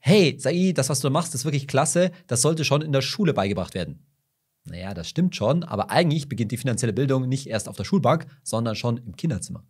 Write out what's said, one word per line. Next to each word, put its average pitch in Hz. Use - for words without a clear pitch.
„Hey, 160
Saidi, 175
das, 139
was 143
du 139
machst, 165
ist 120
wirklich 143
klasse. 175
Das 120
sollte 156
schon 139
in 156
der 135
Schule 160
beigebracht 98
werden.“ 78
Naja, 90
das 85
stimmt 180
schon, 143
aber -
eigentlich 151
beginnt 110
die 123
finanzielle 117
Bildung 131
nicht 131
erst 110
auf -
der 98
Schulbank, 160
sondern 113
schon 117
im 117
Kinderzimmer. -